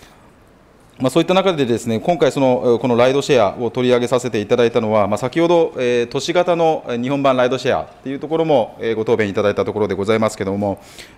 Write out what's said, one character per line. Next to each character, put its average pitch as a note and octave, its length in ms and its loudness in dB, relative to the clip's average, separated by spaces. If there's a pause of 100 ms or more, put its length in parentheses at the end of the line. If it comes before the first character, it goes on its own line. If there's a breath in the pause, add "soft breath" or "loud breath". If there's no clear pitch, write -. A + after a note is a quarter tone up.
(1000 loud breath)
ま C3 80 0
あ、 - 20 0
そ - 80 0
う E3 40 6
い - 20 -6
っ - 20 -6
た F3+ 80 0
中 F#3+ 200 2
で C#3+ 120 0
で A#2 100 0
す - 100 -8
ね、 A2+ 120 -2
今 F3 200 -2
回 C#3+ 120 2
そ C#3+ 80 -4
の、 B2 420 2
こ C3 60 -2
の B2 100 2
ラ A#2+ 120 4
イ C3+ 40 4
ド C#3 80 0
シ C#3+ 120 -2
ェ G#2+ 240 2
ア A#2 40 -8
を A#2 120 -4
取 B2+ 160 0
り B2 40 4
上 A#2+ 60 4
げ A#2+ 80 0
さ B2 140 0
せ B2+ 100 -6
て G#2+ 100 -2
い G2+ 60 -4
た B2 100 2
だ A#2+ 80 4
い A#2 60 2
た A#2+ 100 0
の G#2+ 120 0
は、 G#2 160 2
ま G#2 80 0
あ、 - 20 -6
先 C3 220 -4
ほ E3+ 80 2
ど、 E3 280 2
え B2 280 0
ー、 - 20 -4
都 C3+ 140 -6
市 E3+ 120 -4
型 F3 220 2
の、 D#3+ 320 0
え B2+ 60 -6
ー、 A#2+ 100 -4
日 B2+ 60 -4
本 C#3 120 -2
版 C3+ 160 2
ラ B2+ 100 2
イ B2 40 -2
ド C3 80 -2
シ B2+ 100 -4
ェ F#2 120 0
ア D2+ 40 -8 (200)
と C3 40 -10
い C3+ 60 -8
う C#3 60 -12
と D3 80 -10
こ D#3+ 80 -2
ろ D#3+ 80 0
も、 C#3 360 0
え A2+ 120 -2
ー、 - 20 -4
ご G#2+ 100 -4
答 A#2 120 2
弁 G#2 120 0
い F#2 60 -6
た G#2+ 80 0
だ G#2 80 2
い G2+ 60 -2
た G2 80 0
と G2+ 80 -4
こ G#2 80 -4
ろ G#2 80 0
で F#2+ 80 -4
ご G2 80 -4
ざ A2 100 0
い A2 60 0
ま A2 100 0
す - 80 -8
け G#2 60 -6
ど F#2+ 120 -4
も、 G2+ 240 -4 (380 loud breath)